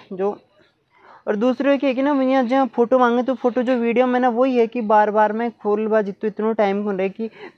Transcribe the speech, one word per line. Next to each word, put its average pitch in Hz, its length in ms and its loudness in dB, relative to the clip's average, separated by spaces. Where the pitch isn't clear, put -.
जो। 196 240 -4
और 214 100 -2
दूसरे 254 420 0
क्या 277 100 0
है 262 60 0
कि 262 80 -4
ना 285 120 0
भैया 262 280 2
जहाँ 262 320 0
फोटो 240 240 2
मांगे 247 240 2
तो 247 120 -2
फोटो 247 280 -2
जो 254 140 0
वीडियो 233 300 0
में 247 140 0
ना 254 100 2
वही 247 260 0
है 233 100 2
कि 240 160 -6
बार 214 280 2
बार 214 220 2
मैं 233 200 -4
खोल 214 360 -2
बा 214 140 2
जितने 202 260 -6
इतना 214 260 -4
टाइम 202 280 0
हो 208 80 -4
रहा 190 120 -4
है 196 60 -2
कि 220 200 -10